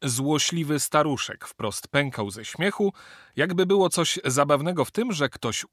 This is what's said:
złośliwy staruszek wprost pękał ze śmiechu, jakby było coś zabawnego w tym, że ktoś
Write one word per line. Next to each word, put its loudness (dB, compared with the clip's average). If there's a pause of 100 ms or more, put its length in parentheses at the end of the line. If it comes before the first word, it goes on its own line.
złośliwy 0
staruszek 0
wprost -8
pękał -2
ze -12
śmiechu, 0 (420)
jakby 2
było 4
coś 0
zabawnego 2
w -12
tym, -2
że 0
ktoś -4